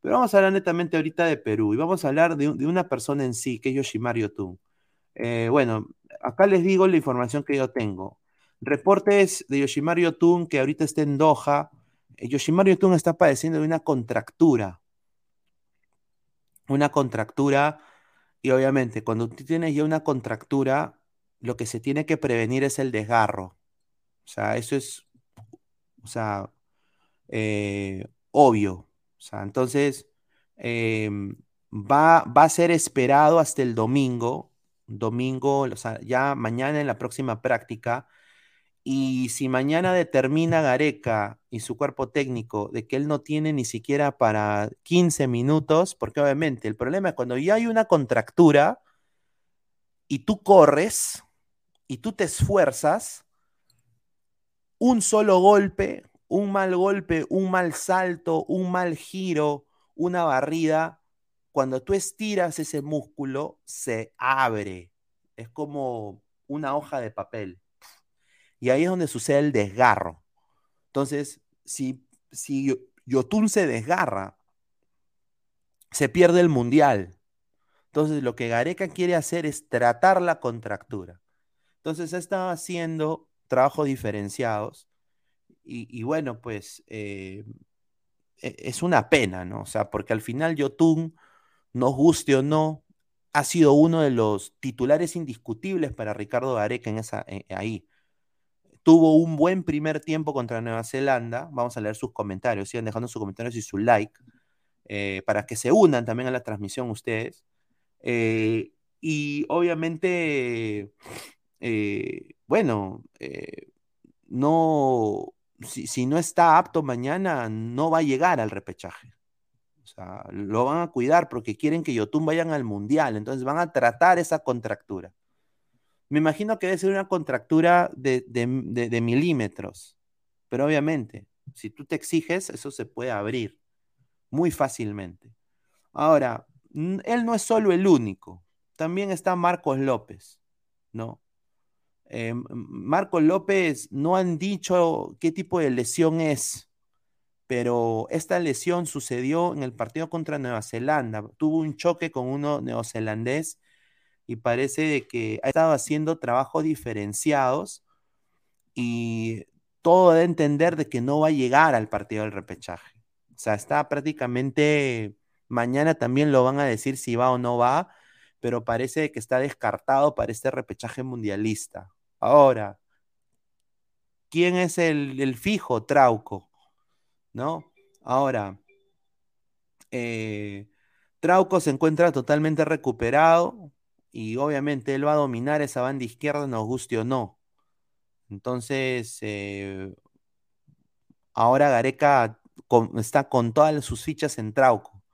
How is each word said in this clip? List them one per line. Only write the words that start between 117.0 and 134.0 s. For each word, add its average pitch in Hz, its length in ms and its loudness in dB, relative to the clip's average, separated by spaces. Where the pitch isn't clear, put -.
no 120 400 -4
va 165 80 2
a 165 40 2
llegar 147 380 2
al 107 100 -2
repechaje. - 640 -14
O - 20 -20
sea, 92 460 -18
lo 104 320 0
van 151 180 0
a 170 80 -6
cuidar 151 380 2
porque 113 280 -8
quieren 156 260 0
que 156 120 -4
Yotun 117 320 0
vayan 165 240 0
al 143 140 -2
Mundial. 113 520 0
Entonces 127 280 -6
van 143 140 -2
a 170 140 -2
tratar 131 460 4
esa 160 220 0
contractura. 104 720 -6
Me 147 100 -2
imagino 202 400 0
que 185 80 -4
debe 185 120 0
ser 190 120 0
una 196 180 -2
contractura 165 840 2
de, 127 320 -2
de, 120 220 -2
de, 120 400 -4
de 117 120 0
milímetros. 117 960 -2
Pero 131 180 -2
obviamente, 143 640 -2
si - 160 -14
tú - 140 -18
te 165 100 -8
exiges, 165 560 -4
eso - 220 -12
se 117 120 -12
puede 120 280 -8
abrir 107 480 -6